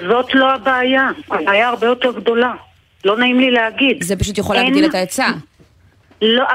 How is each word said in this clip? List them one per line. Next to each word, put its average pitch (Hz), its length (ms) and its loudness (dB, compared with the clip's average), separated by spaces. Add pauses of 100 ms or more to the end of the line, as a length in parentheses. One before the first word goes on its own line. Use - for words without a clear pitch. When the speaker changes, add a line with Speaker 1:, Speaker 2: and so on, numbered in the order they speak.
Speaker 1:
זאת 240 260 2
לא 269 180 4
הבעיה, 262 580 0 (200)
הבעיה 202 380 0
הרבה 233 180 -2
יותר 247 260 0
גדולה. 233 400 -2 (520)
לא 202 120 2
נעים 247 240 2
לי 262 100 2
להגיד. 233 520 0
Speaker 2:
זה 185 140 -4
פשוט 202 220 -4
יכול 202 180 -2
Speaker 1:
אין 208 80 2
Speaker 2:
להגדיל 269 200 2
את 311 100 0
ההיצע. 185 320 -2 (960)
Speaker 1:
לא, 226 220 2 (100)